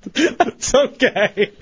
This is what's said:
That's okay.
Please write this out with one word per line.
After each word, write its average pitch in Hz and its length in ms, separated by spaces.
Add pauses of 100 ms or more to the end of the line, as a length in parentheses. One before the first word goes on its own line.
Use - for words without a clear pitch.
(120)
That's - 600
okay. 208 880